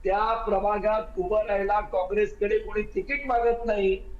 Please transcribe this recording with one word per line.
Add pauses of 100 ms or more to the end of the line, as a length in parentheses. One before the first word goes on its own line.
त्या
प्रभागात
उभं
राहायला
काँग्रेसकडे
कोणी
तिकीट
मागत
नाही (220)